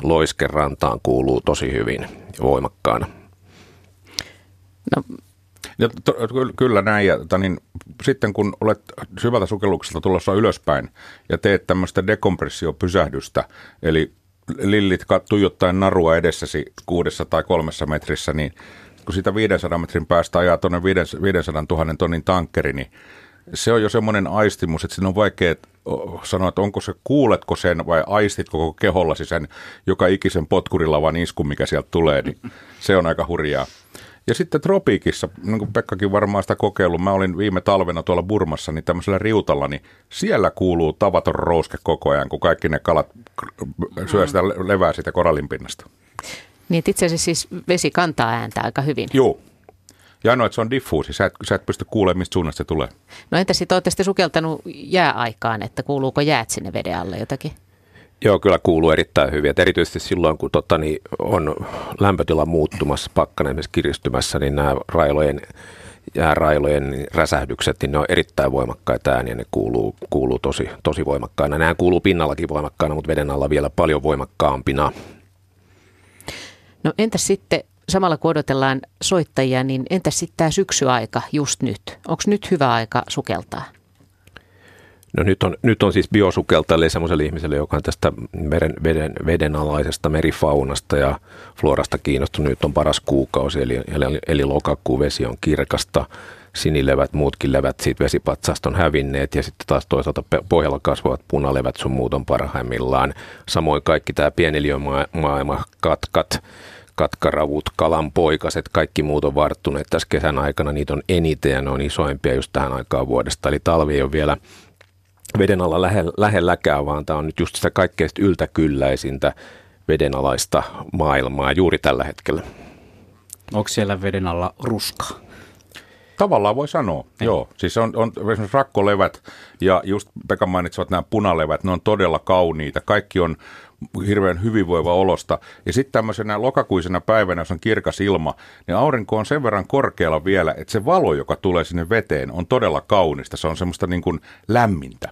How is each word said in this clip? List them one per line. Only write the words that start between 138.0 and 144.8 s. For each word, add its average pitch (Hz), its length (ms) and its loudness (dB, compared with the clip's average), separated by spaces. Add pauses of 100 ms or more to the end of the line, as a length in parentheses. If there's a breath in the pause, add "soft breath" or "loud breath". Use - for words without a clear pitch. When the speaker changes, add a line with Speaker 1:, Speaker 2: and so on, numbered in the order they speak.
Speaker 3:
ilma, 87 320 2 (340 loud breath)
niin - 80 -2
aurinko 117 420 0
on 107 80 -2
sen 143 180 -2
verran 104 240 -2
korkealla 85 580 0
vielä, 90 320 2
että 78 140 -14
se 107 140 -2
valo, 147 280 4
joka 71 220 -2
tulee 87 280 0
sinne 85 260 -4
veteen, 78 420 -2
on 90 160 -6
todella 98 340 0
kaunista. 80 560 0
Se - 100 -4
on 80 100 -2
semmoista 90 300 -4
niin 87 140 -2
kuin 85 200 -2 (260 loud breath)
lämmintä. 101 640 0